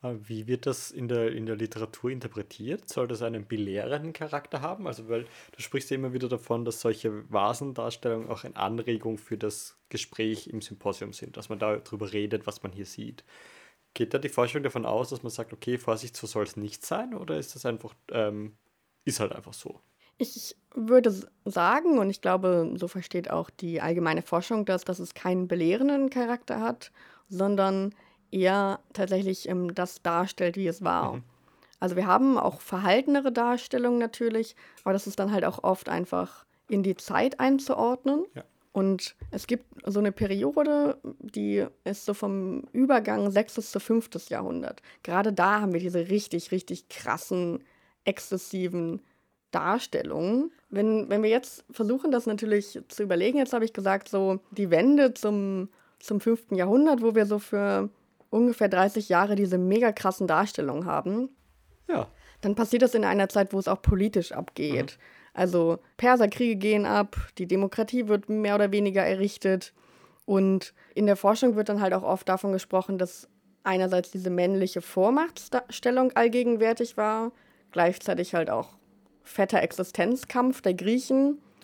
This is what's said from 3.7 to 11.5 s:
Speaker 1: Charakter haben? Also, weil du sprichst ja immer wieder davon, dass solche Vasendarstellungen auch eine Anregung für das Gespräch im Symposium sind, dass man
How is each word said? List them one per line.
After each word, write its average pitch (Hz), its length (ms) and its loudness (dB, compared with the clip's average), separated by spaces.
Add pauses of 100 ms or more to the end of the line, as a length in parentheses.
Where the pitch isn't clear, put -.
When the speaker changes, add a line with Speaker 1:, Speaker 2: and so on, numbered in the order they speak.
Speaker 1:
Charakter 147 480 -8
haben? 185 260 -8
Also, 113 220 -10
weil 117 140 -2 (320)
du - 60 -16
sprichst - 280 -6
ja 139 60 -2
immer 131 180 -4
wieder 127 160 -4
davon, 120 360 -4
dass 113 160 -6
solche 107 500 -2
Vasendarstellungen 117 1000 -4
auch 113 140 -8
eine 120 120 -14
Anregung 113 600 -4
für 107 200 -10
das - 400 -8 (120)
Gespräch - 580 -6
im 107 140 -10
Symposium 101 520 -8
sind, - 240 -18
dass 107 120 -14
man 107 100 -8